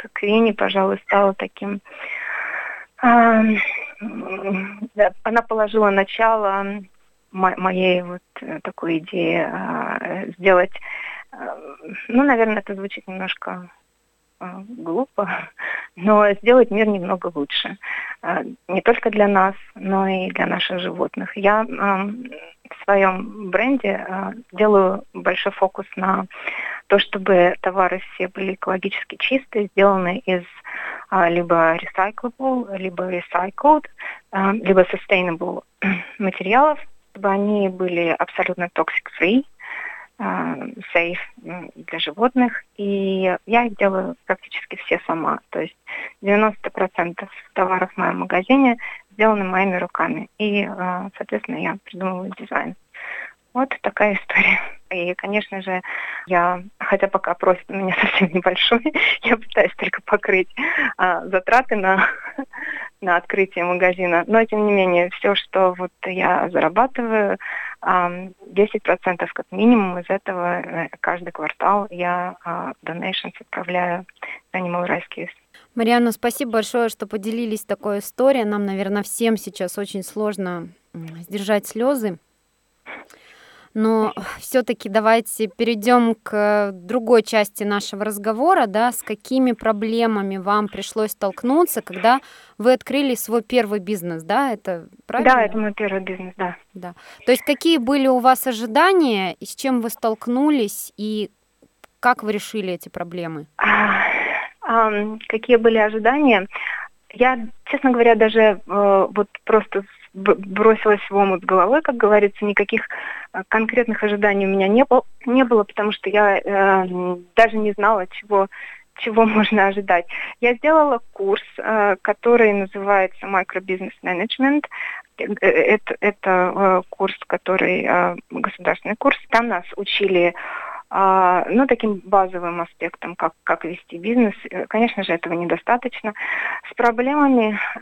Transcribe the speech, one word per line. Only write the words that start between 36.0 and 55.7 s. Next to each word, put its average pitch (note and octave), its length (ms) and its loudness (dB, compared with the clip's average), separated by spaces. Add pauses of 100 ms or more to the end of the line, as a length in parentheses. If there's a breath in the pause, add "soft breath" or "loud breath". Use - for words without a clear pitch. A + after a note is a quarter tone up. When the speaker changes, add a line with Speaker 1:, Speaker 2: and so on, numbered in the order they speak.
Speaker 1:
материалов, A3 600 2 (320)
чтобы G3+ 180 -2
они G3+ 400 0
были F3+ 480 -2
абсолютно F3+ 560 -4
toxic-free, F#3 720 0 (760 loud breath)
а, F3 360 -4 (400)
safe, E3+ 240 -2 (260)
м, E3+ 300 -12
для E3 240 -12
животных. A#3 640 -2 (140)
И F#3+ 680 -2
я A#3 200 2
их G#3 100 -8
делаю F#3+ 400 -2 (100)
практически - 520 -8
все - 280 -2
сама. D3+ 340 -4 (100)
То F3 120 -6
есть - 160 -10 (440 loud breath)
девяносто G#3 480 2
процентов F3+ 600 -4 (240)
товаров F#3 400 0
в - 40 -8
моём F3+ 220 -2
магазине A#3 580 2 (340 loud breath)
сделаны G#3 320 2
моими F#3 320 0
руками. - 640 -4
И, G#3 260 0
а, F#3 540 -6
соответственно, G#3 400 -6
я F#3 260 -4
придумываю F#3+ 540 -8
дизайн. - 380 -6 (800 loud breath)
Вот C4 280 -2
такая G#3 320 0
история. - 460 0 (300 loud breath)
И, F3+ 260 -4
конечно G3 460 -6
же, F#3 200 -4 (460 loud breath)